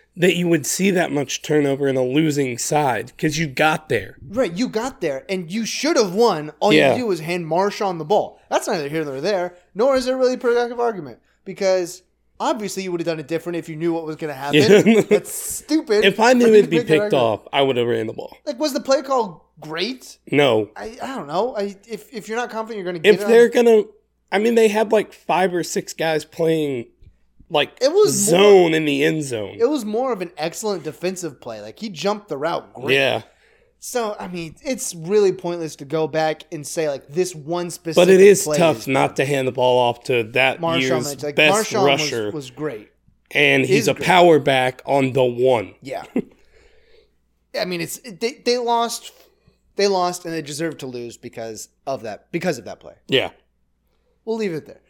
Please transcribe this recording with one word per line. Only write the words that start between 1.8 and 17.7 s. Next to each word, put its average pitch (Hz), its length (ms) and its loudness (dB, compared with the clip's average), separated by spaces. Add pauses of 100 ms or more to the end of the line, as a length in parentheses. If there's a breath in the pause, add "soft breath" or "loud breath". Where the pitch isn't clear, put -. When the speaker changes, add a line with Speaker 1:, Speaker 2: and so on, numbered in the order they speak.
Speaker 1:
in 131 80 0
a 131 80 0
losing 139 540 0
side 131 580 -2
'cause 151 220 -2
you 165 80 -2
got 151 420 -2
there. - 300 -4 (100)
Speaker 2:
Right, 180 240 -2
you 202 160 -4
got 254 320 -6
there, 139 280 -6
and 185 220 -6
you 220 140 -4
should 302 320 -2
have 208 160 2
won. 180 460 0
All 202 140 2
Speaker 1:
Yeah. 147 240 6
Speaker 2:
you 247 80 -4
do 220 80 -2
is 165 80 -4
hand 170 260 -6
Marshawn 185 520 -2
the 156 60 -8
ball. 156 360 -2 (100)
That's 285 160 -2
neither 165 220 -4
here 160 160 -4
nor 135 160 -8
there, 180 340 -4 (200 soft breath)
nor 262 220 2
is 254 120 -2
it 254 40 0
really 254 220 0
a - 40 -10
productive 240 420 -2
argument, 185 400 -6 (240)
because 185 580 -2 (380)
obviously 202 420 -4
you 185 80 -6
would 175 100 -4
have 165 60 -6
done 160 140 -4
it 151 80 -12
different 165 280 -6
if 160 120 -8
you 160 80 -12
knew 170 160 -2
what 165 120 -4
was 156 120 -8
gonna 151 180 -8
happen. 143 260 0 (260)
Speaker 1:
Yeah. 214 140 6
<laughs> - 80 0
Speaker 2:
That's - 240 0
stupid, - 720 -2
Speaker 1:
If 196 140 4
I 233 140 6
knew 240 140 4
Speaker 2:
but 220 60 6
you 214 60 10
Speaker 1:
it'd 175 120 4
be 170 80 2
Speaker 2:
make 233 100 -2
that - 40 4
Speaker 1:
picked 156 100 4 (120)
Speaker 2:
argument. 135 80 4
Speaker 1:
off, 110 300 0
I 143 100 2
would 135 140 2